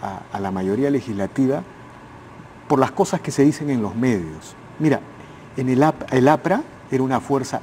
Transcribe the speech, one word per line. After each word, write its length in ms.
a, 200
a 80
la 120
mayoría 400
legislativa 720
por 120
las 120
cosas 300
que 100
se 120
dicen 280
en 100
los 140
medios. 600
Mira, 220
en 120
el 120
ap-, 320
el 140
apra 340
era 100
una 180
fuerza 440